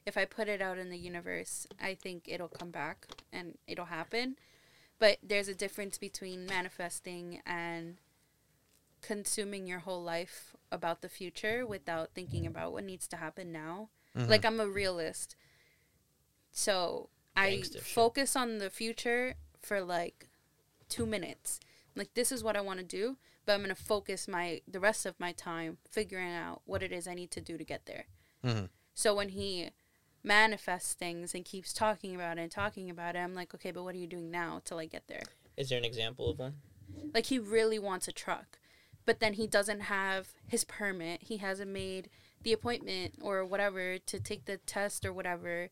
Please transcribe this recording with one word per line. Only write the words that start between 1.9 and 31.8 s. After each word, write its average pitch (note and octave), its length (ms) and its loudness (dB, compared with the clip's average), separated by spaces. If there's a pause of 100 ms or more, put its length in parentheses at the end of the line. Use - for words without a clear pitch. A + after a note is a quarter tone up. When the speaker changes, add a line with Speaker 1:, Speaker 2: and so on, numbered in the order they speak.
Speaker 1:
think F3+ 320 -10
it'll F3 220 -4
come F3 200 -10
back D#3+ 380 -6 (260)
and F3 320 -10
it'll F3+ 200 -6
happen. A3 500 -2 (640)
But G#3 220 10
there's G3 260 2
a G3 60 -4
difference G3 460 -6
between F#3 480 -8
manifesting F3+ 1000 -4
and E3+ 520 -4 (1040)
consuming G3+ 640 -2
your F3+ 100 -4
whole F3+ 240 -4
life - 540 -4 (160)
about E3+ 320 0
the F#3 40 -6
future A3 600 -2
without E3+ 480 -4
thinking F3 320 -4
about E3 260 -4
what - 100 -4
needs F#3 260 -8
to F3 80 -8
happen E3+ 340 -8
now. E3 380 -8 (280)
Speaker 2:
Mm-hmm. A#2+ 100 2
Speaker 1:
Like, G#3+ 160 12
I'm A3+ 160 4
a G#3+ 80 2
realist. F#3 680 -2 (1160)
So - 580 2 (260)
I G3 160 8
Speaker 3:
Gangster F#3+ 280 -2
shit. - 80 -10
Speaker 1:
focus A#3+ 480 6
on A#3+ 220 2
the G3 120 -2
future A#3+ 640 0 (260)
for, G3+ 200 0
like, F3 460 -2 (600)
two - 160 0
minutes. - 540 -4 (360)
Like, - 180 -6
this B3 180 2
is A#3 120 -2
what G#3+ 120 2
I G3+ 60 2
wanna F#3+ 220 -4
do, G3+ 340 -2 (280)
but G#3 80 8
I'm G3+ 80 4
gonna G3 140 -2
focus G3+ 520 0
my, F3 400 -2
the F#3 120 -6
rest G#3 260 6
of F3+ 140 -6
my F3 120 -2
time E3 460 -4 (120)
figuring F#3 440 -2
out E3+ 320 -6
what F#3+ 180 -2
it F#3 80 -2
is F3+ 160 -6
I F3+ 60 -6
need F3+ 180 -8
to F3 100 -6
do E3 160 -8
to D#3+ 60 -6
get - 220 -8
there. - 200 -10 (380)
Speaker 2:
Mm-hmm. A2 220 2 (280)
Speaker 1:
So G#3+ 220 6
when G3+ 140 0
he F#3+ 400 -4 (540)
manifests G#3 720 6
things F3 420 -4
and F3+ 100 -6
keeps - 280 -8
talking G3+ 420 2